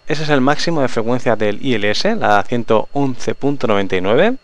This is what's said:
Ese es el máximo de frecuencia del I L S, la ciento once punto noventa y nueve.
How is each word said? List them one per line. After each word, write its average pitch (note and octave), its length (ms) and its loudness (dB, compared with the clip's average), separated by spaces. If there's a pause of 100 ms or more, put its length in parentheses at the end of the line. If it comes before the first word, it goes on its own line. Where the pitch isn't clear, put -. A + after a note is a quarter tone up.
Ese D3+ 160 -4
es D3+ 60 -2
el C#3+ 120 2
máximo D3+ 400 0
de B2+ 60 2
frecuencia A#2+ 480 0
del G#2 300 -2
I B2+ 100 0
L G#2 140 0
S, F#3+ 260 0
la G#2 280 2
ciento A2+ 500 0
once C3+ 400 0
punto C#3 320 -2
noventa G2+ 300 0
y F#2 60 0
nueve. C#3+ 420 2